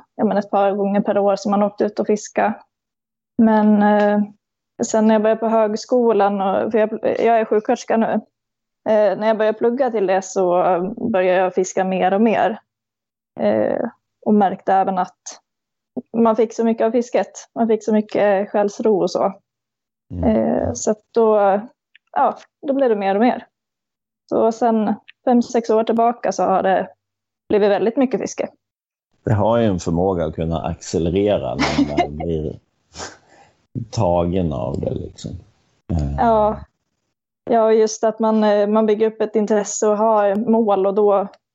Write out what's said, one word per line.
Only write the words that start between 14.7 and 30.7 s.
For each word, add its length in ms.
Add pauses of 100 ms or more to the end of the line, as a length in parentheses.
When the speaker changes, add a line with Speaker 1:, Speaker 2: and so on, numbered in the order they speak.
Speaker 1:
även 240
att 200 (1000)
man 180
fick 180
så 100
mycket 220
av 60
fisket. 400 (240)
Man 120
fick 160
så 100
mycket 580
själsro 500
och 100
så. 220 (800)
Speaker 2:
Mm. 100
Speaker 1:
Eh, 500
så 180
att 100 (100)
då, 500 (500)
ja, 260 (300)
då 60
blev 160
det 60
mer 200
och 60
mer. 240 (840)
Så 220
sen 420 (320)
fem, 160
sex 280
år 140
tillbaka 480
så 120
har 200
det 260 (600)
blivit 200
väldigt 280
mycket 240
fiske. 260 (760)
Speaker 2:
Det 100
har 240
ju 80
en 140
förmåga 460
att 100
kunna 260
accelerera 920